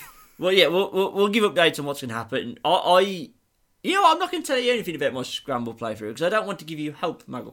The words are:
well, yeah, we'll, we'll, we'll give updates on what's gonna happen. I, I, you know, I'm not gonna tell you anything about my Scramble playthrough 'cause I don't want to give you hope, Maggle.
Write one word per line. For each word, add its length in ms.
well, 140
yeah, 160
we'll, 220
we'll, 220
we'll 160
give 160
updates 340
on 60
what's 160
gonna 140
happen. 500
I, 60
I, 300
you 100
know, 180
I'm 80
not 140
gonna 100
tell 160
you 140
anything 240
about 160
my 100
Scramble 520
playthrough 400
'cause 80
I 80
don't 160
want 140
to 40
give 140
you 140
hope, 340
Maggle. 260